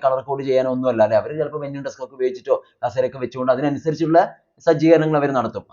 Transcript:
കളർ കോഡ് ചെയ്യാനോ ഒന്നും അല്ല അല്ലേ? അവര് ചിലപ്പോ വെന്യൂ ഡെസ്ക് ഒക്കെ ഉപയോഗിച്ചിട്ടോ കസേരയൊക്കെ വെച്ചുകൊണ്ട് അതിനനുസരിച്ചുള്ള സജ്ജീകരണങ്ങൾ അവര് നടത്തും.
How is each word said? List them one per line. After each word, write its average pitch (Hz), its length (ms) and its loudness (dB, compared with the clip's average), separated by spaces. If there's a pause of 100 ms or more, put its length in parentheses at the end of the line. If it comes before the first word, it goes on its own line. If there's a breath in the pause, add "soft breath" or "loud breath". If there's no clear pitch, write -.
കളർ 131 160 0
കോഡ് 135 220 -6
ചെയ്യാനോ 131 280 0
ഒന്നും 127 180 -2
അല്ല 110 140 2
അല്ലേ? 107 140 4
അവര് 120 200 -4
ചിലപ്പോ 151 220 -4
വെന്യൂ 139 220 -10
ഡെസ്ക് 135 220 -10
ഒക്കെ 131 120 -14
ഉപയോഗിച്ചിട്ടോ 127 480 -2 (220 soft breath)
കസേരയൊക്കെ 123 320 -4
വെച്ചുകൊണ്ട് 127 340 -2
അതിനനുസരിച്ചുള്ള 156 840 0 (260)
സജ്ജീകരണങ്ങൾ 156 580 4
അവര് 139 140 0
നടത്തും. 110 420 -4